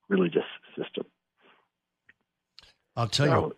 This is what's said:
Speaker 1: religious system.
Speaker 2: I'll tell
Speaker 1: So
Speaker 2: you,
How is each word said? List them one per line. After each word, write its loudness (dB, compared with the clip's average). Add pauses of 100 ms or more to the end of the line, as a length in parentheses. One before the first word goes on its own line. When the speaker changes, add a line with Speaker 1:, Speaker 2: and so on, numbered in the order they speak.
Speaker 1:
religious 0 (320)
system. -8 (1900)
Speaker 2:
I'll 0
tell 2
Speaker 1:
So 4
Speaker 2:
you, 0